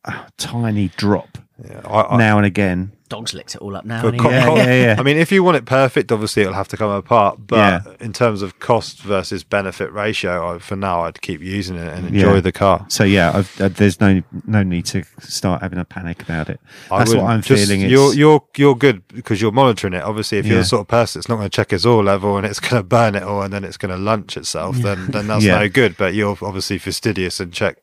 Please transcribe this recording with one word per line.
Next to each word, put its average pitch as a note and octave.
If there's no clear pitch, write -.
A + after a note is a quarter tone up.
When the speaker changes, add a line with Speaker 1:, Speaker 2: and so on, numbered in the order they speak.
Speaker 1:
a -
tiny G#2+
drop -
Speaker 2:
Yeah, -
I, G#2
I -
Speaker 1:
now G#2+
and G2+
again. F#2+
Speaker 3:
Dog's A2+
licked -
it -
all G2+
up -
now, A2+
Speaker 2:
For A#2
Speaker 3:
hasn't A#2+
he? A#2
Speaker 2:
co-, -
Speaker 1:
Yeah, C3
Speaker 2:
co-, D3+
Speaker 1:
yeah, B2+
yeah. A2+
Speaker 2:
I B2+
mean, C#3+
if E3
you G3
want F3
it A#2+
perfect, C3
obviously G#2+
it'll F#2+
have G2
to -
come G#2+
apart. G2+
But A#2+
Speaker 1:
Yeah. -
Speaker 2:
in A2
terms G#2+
of F#2+
cost -
versus F#2+
benefit F#2+
ratio, F2+
I, F2
for G2
now, F#2
I'd -
keep E2+
using F#2
it E2+
and F2+
Speaker 1:
Yeah. G2
Speaker 2:
enjoy G2
the F#2
car. F#2+
Speaker 1:
So -
yeah, F#2
I've, F#2+
uh, F#2+
there's G2
no, F#2+
no G#2+
need F2
to -
start -
having F2+
a F2
panic F2
about E2
it. -
Speaker 2:
I F#2
Speaker 1:
That's A#2
what A2
Speaker 2:
wouldn't. A#2
Speaker 1:
I'm A2+
Speaker 2:
Just, G#2
Speaker 1:
feeling. G2
It's A2
Speaker 2:
you're, C#3
you're, D3
you're C#3
good A2+
because G#2+
you're G#2+
monitoring A2+
it. F2+
Obviously, G#2+
if G2+
you're A2
Speaker 1:
Yeah. F#2
Speaker 2:
the F2+
sort G#2
of -
person A#2
that's -
not A2+
gonna G2+
check -
its F#2+
oil A#2
level G2
and G2
it's G2+
gonna A#2
burn A2
it F#2
all G2+
and G2
then G2+
it's E2+
gonna F#2
lunch G2+
itself, E2
Speaker 3:
Yeah. G2+
Speaker 2:
then, F#2
then G#2
that's G#2+
Speaker 1:
Yeah. G2
Speaker 2:
no G#2
good. G#2+
But F#2
you're G2+
obviously G2
fastidious F#2
and F2
check G2+